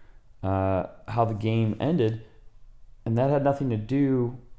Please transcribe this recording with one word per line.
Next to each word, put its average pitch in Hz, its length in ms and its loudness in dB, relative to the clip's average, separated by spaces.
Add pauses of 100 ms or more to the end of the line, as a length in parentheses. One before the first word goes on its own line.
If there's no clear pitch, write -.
(420)
uh, 95 440 0 (220)
how 117 160 2
the 110 100 0
game 110 460 0
ended, 117 420 0 (840)
and 113 140 0
that 135 120 4
had 143 120 2
nothing 139 280 0
to 113 60 0
do 127 640 0 (200)